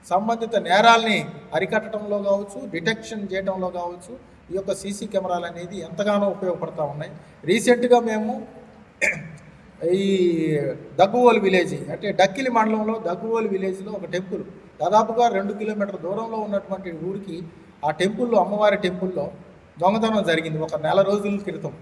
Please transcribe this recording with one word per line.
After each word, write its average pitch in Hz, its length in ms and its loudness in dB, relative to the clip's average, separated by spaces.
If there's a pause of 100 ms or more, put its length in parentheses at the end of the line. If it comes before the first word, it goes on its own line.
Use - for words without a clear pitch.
సంబంధిత 226 460 0
నేరాల్ని 208 680 4 (280)
అరికట్టడంలో 208 640 -2
కావచ్చు, 202 500 -2
డిటెక్షన్ 202 640 -4
చేయడంలో 190 360 -2
కావచ్చు, 175 640 -10 (200)
ఈ 180 40 -8
యొక్క 190 180 -4
సీసీ 202 340 -8
కెమెరాలు 185 380 -2
అనేది 175 340 -10
ఎంతగానో 202 480 0
ఉపయోగపడతా 160 560 -2
ఉన్నాయి. 147 280 -6 (320)
రీసెంట్గా 233 560 6
మేము 214 480 -2 (1400)
ఈ 190 320 2 (840)
దగ్గువోలు 226 400 6
విలేజ్, 185 500 0
అంటే 196 220 -4
డక్కిలి 196 380 2
మండలంలో 220 500 0
దగ్గువోలు 220 480 -2
విలేజ్లో 190 440 -4
ఒక 190 140 -8
టెంపుల్, 175 380 -6 (380)
దాదాపుగా 220 460 4
రెండు 202 260 0
కిలోమీటర్ల 202 440 -4
దూరంలో 220 400 -4
ఉన్నటువంటి 196 540 -6 (140)
ఊరికి 185 380 -8 (420)
ఆ 156 60 2
టెంపుల్లో, 220 480 2
అమ్మవారి 202 380 4
టెంపుల్లో 180 540 -4 (500)
దొంగతనం 214 420 2
జరిగింది 160 360 0
ఒక 156 160 -4
నెల 165 260 2
రోజుల 202 360 0
క్రితం. - 440 -8